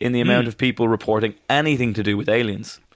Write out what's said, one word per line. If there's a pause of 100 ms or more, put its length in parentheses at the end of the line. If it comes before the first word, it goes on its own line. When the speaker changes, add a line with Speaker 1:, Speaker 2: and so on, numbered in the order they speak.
Speaker 1:
in
the
amount
Speaker 2:
Hmm.
Speaker 1:
of
people
reporting (140)
anything
to
do
with
aliens. (160)